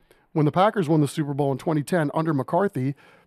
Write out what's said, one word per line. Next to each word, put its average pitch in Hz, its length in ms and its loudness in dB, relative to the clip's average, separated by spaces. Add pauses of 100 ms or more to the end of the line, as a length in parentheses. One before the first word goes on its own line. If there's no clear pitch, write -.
(320)
when 156 140 2
the 143 60 2
Packers 196 360 2
won 156 140 4
the 139 80 2
Super 147 240 -6
Bowl 139 180 0
in 131 60 -4
twenty 151 260 -2
ten 156 300 0
under 160 200 -2
McCarthy, 143 640 -2 (320)